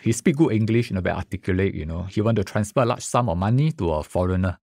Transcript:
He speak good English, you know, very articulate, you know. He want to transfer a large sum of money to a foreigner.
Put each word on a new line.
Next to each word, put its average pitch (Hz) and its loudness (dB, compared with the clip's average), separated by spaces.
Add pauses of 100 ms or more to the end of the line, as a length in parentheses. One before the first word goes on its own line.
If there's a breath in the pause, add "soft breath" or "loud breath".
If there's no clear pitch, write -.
He 113 4
speak 139 2
good 147 4
English, 110 2
you 92 -2
know, 90 0
very 85 -2
articulate, 92 -2
you 78 -6
know. 82 -6
He 92 -4
want 110 2
to 98 0
transfer 107 -2
a 117 2
large 120 -4
sum 123 0
of 85 0
money 123 2
to 90 -2
a 78 -2
foreigner. 92 0